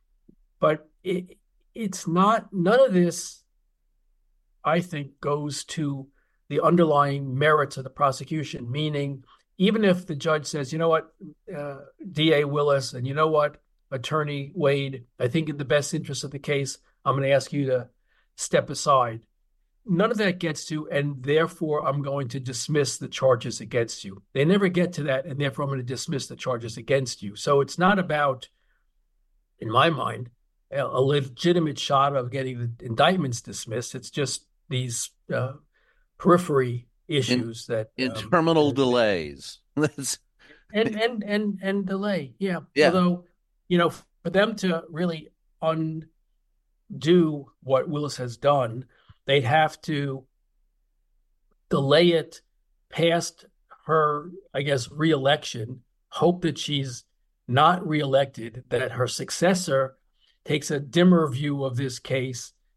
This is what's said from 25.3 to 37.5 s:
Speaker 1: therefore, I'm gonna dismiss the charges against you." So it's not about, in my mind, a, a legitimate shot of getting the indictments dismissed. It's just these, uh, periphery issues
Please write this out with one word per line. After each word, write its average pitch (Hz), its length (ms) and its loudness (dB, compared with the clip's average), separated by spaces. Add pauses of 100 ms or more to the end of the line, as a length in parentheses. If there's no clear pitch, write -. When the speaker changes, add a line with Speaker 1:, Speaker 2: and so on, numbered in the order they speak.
Speaker 1:
therefore, 143 260 -2
I'm 139 60 -4
gonna 131 120 -4
dismiss 127 440 -6
the - 100 -14
charges 117 420 -6
against 131 440 -2
you." 101 140 -10
So 143 240 2
it's - 180 -4
not 190 200 4
about, 147 500 -2 (1080)
in 113 120 -8
my 139 200 4
mind, 120 400 -6 (400)
a, 139 100 -4
a 127 220 0
legitimate 147 760 0
shot 139 380 2
of 123 140 -2
getting 131 280 -6 (200)
the - 80 4
indictments 139 560 4
dismissed. 117 520 -8
It's 117 160 -12
just - 360 -4 (240)
these, 123 400 -6 (200)
uh, 131 240 -4 (640)
periphery 135 720 2 (240)
issues 123 580 -2